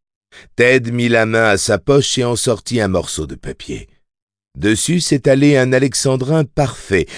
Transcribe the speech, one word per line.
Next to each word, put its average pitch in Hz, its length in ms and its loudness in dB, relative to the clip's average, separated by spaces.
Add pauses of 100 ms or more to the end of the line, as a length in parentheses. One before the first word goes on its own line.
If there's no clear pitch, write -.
(560)
Ted 123 340 2
mit 120 180 0
la 113 180 2
main 113 240 2
à 98 80 2
sa 104 200 0
poche 139 400 0
et 127 60 0
en 120 100 -2
sortit 117 460 -4
un 101 80 0
morceau 82 400 -4
de - 80 -14
papier. - 520 -14 (720)
Dessus 110 420 0
s'étalait 143 580 2
un 127 160 0
alexandrin 135 720 0
parfait, 101 600 -2 (120)